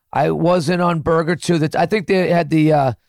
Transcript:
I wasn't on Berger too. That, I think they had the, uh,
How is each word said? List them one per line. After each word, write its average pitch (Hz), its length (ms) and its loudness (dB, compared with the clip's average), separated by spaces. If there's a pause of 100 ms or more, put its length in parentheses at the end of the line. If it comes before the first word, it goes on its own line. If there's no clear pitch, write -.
(140)
I 151 160 2
wasn't 170 500 0
on 175 200 0
Berger 165 360 0
too. 170 220 -2
That, 151 180 -2
I 170 80 2
think 196 220 -2
they 185 240 0
had 170 180 0
the, 156 240 2
uh, 135 200 2 (160)